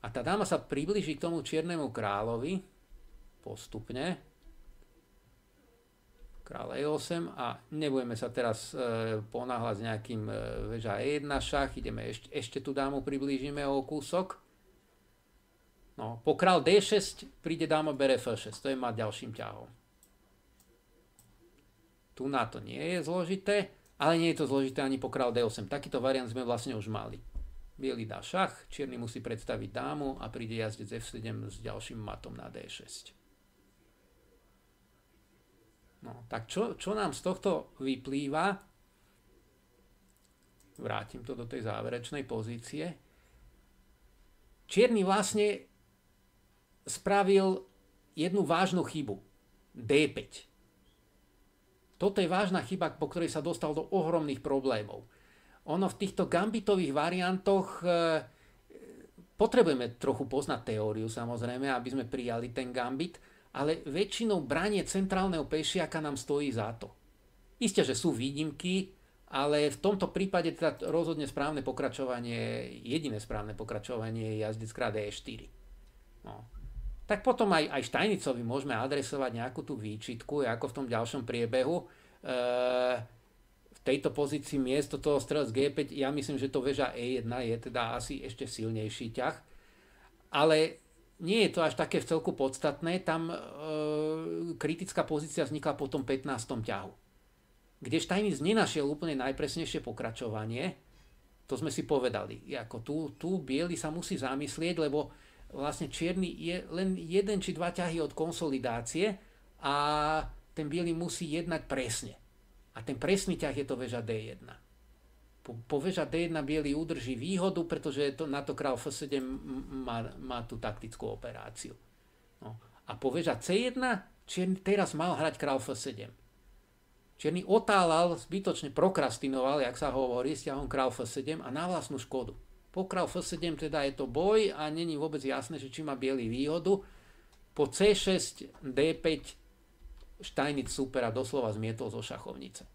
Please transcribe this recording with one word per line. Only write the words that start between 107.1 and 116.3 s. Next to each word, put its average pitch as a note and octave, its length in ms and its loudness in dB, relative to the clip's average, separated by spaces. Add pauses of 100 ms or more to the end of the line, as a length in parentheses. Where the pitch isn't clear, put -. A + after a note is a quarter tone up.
či F3+ 160 -2
dva E3+ 160 0
ťahy E3+ 320 0
od C#3+ 80 0
konsolidácie C#3 960 0 (560)
a C#3+ 120 2 (760)
ten D#3 160 -4
biely E3 300 0
musí E3 340 -4
jednať E3 400 -2
presne. A#2+ 480 -4 (560)
A A#2 80 -12
ten C3+ 160 -4
presný F#3 400 2
ťah C#3+ 160 -2
je C#3 160 -2
to B2+ 80 0
väža B2 240 -4
D G#2+ 320 -4
jedna. - 240 -18 (840)
Po, B2 80 -10 (160)
po D3+ 80 2
väža D#3+ 320 0
D E3 180 0
jedna D#3+ 140 -2